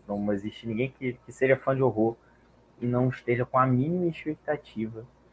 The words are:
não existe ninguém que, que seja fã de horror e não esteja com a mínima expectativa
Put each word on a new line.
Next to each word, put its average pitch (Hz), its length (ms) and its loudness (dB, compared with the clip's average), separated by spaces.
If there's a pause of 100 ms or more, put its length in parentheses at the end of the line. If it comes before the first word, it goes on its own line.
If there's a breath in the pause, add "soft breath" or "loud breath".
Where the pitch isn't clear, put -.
não 101 240 -2
existe 104 360 -4
ninguém 117 240 -2
que, 127 220 -6 (120)
que 120 60 -16
seja 131 260 4
fã 135 180 0
de 131 60 0
horror 113 340 2 (640 soft breath)
e 120 60 -6
não 123 240 2
esteja 120 360 -2
com - 120 -2
a 131 80 6
mínima 160 460 2
expectativa 127 960 -8 (260 soft breath)